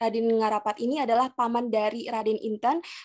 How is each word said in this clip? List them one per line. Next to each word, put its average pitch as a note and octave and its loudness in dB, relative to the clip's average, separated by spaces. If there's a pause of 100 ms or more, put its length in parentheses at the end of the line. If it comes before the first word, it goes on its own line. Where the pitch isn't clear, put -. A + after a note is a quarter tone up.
Raden A3+ 2
Ngarapat G#3+ 0
ini C4 0
adalah A#3+ 4
paman A#3+ 0
dari A3 0
Raden A3 -2
Inten. A#3 0 (240)